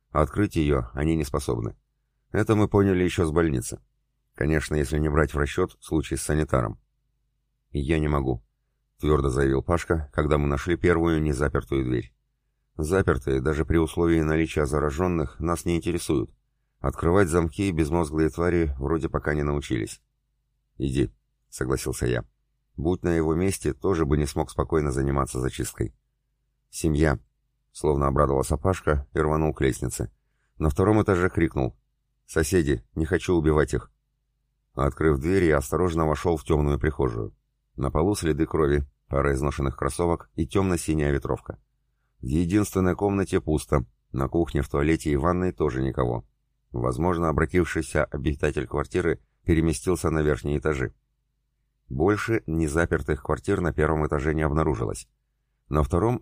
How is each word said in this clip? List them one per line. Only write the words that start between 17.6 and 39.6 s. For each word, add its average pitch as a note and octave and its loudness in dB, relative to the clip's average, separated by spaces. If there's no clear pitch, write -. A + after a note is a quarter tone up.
безмозглые D#2 0
твари E2+ 0
вроде D2+ -2
пока D2+ -2
не D2+ 0
научились". C#2+ -4
"Иди", — C2 -2
согласился B1+ -4
я. A#1+ -2
Будь F2 -2
на F2+ -2
его D#2+ 2
месте, E2+ 0
тоже E2+ 0
бы D2 2
не D2 0
смог D2+ -4
спокойно D2 0
заниматься C2+ 0
зачисткой. - -4
"Семья", — D2+ 2
словно C#2+ 0
обрадовался C2+ 2
Пашка D2+ 0
и D#2 -2
рванул D2+ 2
к - -6
лестнице. B1+ -2
На D#2 0
втором G#2 4
этаже F#2 2
крикнул: D2+ 0
"Соседи, D#2 0
не D#2+ -2
хочу F2+ 0
убивать D2+ 2
их". - -6
Открыв C#2+ 2
дверь, F2 2
я D2+ 4
осторожно D#2+ 0
вошел D#2 0
в - -16
темную D2 2
прихожую. A#1 -2
На C#2 -4
полу F2 2
следы D#2+ 0
крови, C#2+ 0
пара C#2 0
изношенных C#2 -2